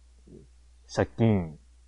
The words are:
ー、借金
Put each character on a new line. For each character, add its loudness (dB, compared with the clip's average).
ー、 -20
借 0
金 0